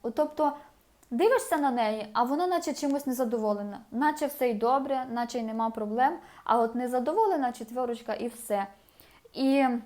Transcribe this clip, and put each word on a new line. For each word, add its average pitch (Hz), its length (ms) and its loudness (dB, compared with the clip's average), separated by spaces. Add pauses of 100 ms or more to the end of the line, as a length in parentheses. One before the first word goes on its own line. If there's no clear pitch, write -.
От, 233 140 -6
тобто 302 380 2 (580)
дивишся 370 460 2
на 277 140 2
неї, 220 420 -2
а 240 100 2
вона 294 240 0
наче 339 260 -2
чимось 277 320 -2
незадоволена. 214 720 -2 (120)
Наче 302 360 0
все 254 220 0
й 226 40 2
добре, 262 580 0
наче 240 280 -4
й 226 40 -2
нема 226 260 -2
проблем, 226 440 0 (300)
а 220 160 4
от 233 160 0
незадоволена 254 760 0
четвірочка 233 640 -6
і 233 140 -4
все. 202 400 -4 (640)
І 269 340 4 (180)